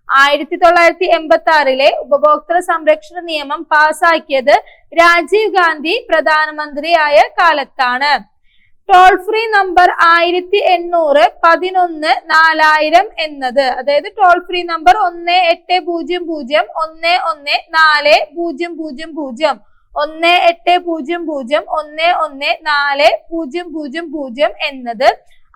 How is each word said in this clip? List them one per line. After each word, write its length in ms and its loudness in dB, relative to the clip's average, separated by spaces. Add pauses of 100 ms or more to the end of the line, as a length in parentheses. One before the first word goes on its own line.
(100)
ആയിരത്തി 460 2
തൊള്ളായിരത്തി 480 4
എൺപത്തി 460 0
ആറിലെ 480 2
ഉപഭോക്തൃ 640 0
സംരക്ഷണ 600 -2
നിയമം 420 -8
പാസാക്കിയത് 1000 0 (240)
രാജീവ് 680 2
ഗാന്ധി 560 -2
പ്രധാനമന്ത്രിയായ 1120 0 (180)
കാലത്താണ്. 920 0 (560)
ടോൾ 340 6
ഫ്രീ 240 -4
നമ്പർ 440 2 (140)
ആയിരത്തി 520 2
എണ്ണൂറ് 720 2 (140)
പതിനൊന്ന് 880 0
നാലായിരം 800 2 (100)
എന്നത്, 420 0
അതായത് 440 -2
ടോൾ 400 2
ഫ്രീ 180 -6
നമ്പർ 340 2
ഒന്ന് 360 -2
എട്ട് 480 0
പൂജ്യം 460 -6
പൂജ്യം 380 -4 (120)
ഒന്ന് 420 -4 (120)
ഒന്ന് 440 -6
നാല് 600 2
പൂജ്യം 400 -6
പൂജ്യം 380 -12
പൂജ്യം, 460 -4 (360)
ഒന്ന് 300 -4
എട്ട് 520 2
പൂജ്യം 480 -6
പൂജ്യം 420 -4
ഒന്ന് 440 -4
ഒന്ന് 540 -4
നാല് 500 0 (140)
പൂജ്യം 420 -8
പൂജ്യം 400 -10
പൂജ്യം 380 -4 (120)
എന്നത് 540 -2 (400)